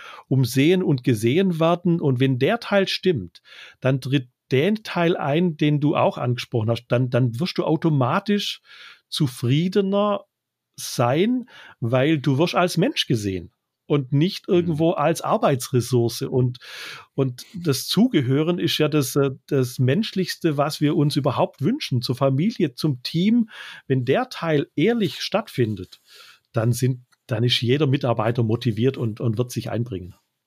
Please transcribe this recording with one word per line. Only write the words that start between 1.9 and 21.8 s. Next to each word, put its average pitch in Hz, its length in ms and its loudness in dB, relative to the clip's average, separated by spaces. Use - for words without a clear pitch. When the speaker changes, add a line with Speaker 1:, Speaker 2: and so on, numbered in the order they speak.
Speaker 1:
Und 135 200 2
wenn 135 200 2
der 185 200 0
Teil 196 280 0
stimmt, 123 540 -2
dann 131 180 2
tritt 131 300 -2
den 185 320 2
Teil 175 340 0
ein, 156 400 0
den 151 220 2
du 143 160 2
auch 156 240 0
angesprochen 123 500 -2
hast, 117 200 -2
dann, 123 200 0
dann 120 300 0
wirst - 180 -4
du 175 80 -2
automatisch 160 960 0
zufriedener 190 1160 0
sein, 190 720 0
weil 131 400 2
du 131 180 0
wirst 170 160 0
als 180 240 0
Mensch 226 300 0
gesehen 95 460 -4
und 143 260 0
nicht 156 340 0
Speaker 2:
Mhm. - 60 0
Speaker 1:
irgendwo 165 380 2
als 156 300 0
Arbeitsressource. 127 1000 0
Und, 127 380 -2
und 131 280 -4
das 170 320 -4
Zugehören 156 720 2
ist 180 180 -2
ja 151 100 2
das, 147 280 0
äh, 139 160 2
das 131 320 -2
Menschlichste, 160 800 0
was 147 220 -2
wir 147 160 2
uns 147 200 2
überhaupt 135 480 0
wünschen, 147 400 -2